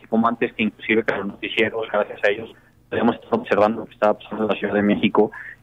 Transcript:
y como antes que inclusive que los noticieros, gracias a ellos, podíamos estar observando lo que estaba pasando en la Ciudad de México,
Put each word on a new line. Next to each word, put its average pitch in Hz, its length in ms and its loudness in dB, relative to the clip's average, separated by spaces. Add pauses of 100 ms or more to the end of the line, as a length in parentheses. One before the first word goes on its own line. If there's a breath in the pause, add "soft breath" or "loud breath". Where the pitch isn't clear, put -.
y - 20 -20
como 113 220 2
antes 117 260 -2
que - 80 -6
inclusive 110 420 0
que - 120 -2
los 98 100 -6
noticieros, 110 680 -4
gracias - 320 -2
a 104 60 4
ellos, 104 240 -4 (340 soft breath)
podíamos 117 280 0
estar - 180 -6
observando 110 460 2
lo - 80 -10
que - 60 -20
estaba 107 200 2
pasando 107 300 -6
en 107 60 -2
la 98 60 0
Ciudad 101 200 -4
de 104 80 4
México, 104 480 2 (320 loud breath)